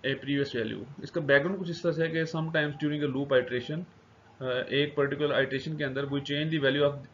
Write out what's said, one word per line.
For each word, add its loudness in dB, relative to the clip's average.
a 0
previous -2
value। -6
इसका -6
बैकग्राउंड 4
कुछ -4
इस -6
तरह 2
से 0
है 0
कि 0
sometimes 0
during 0
a 0
loop 4
iteration, -4
अ, -6
एक 0
पर्टिकुलर 0
आइटरेशन 0
के -2
अंदर -2
we -4
change -2
the 0
value 4
of 4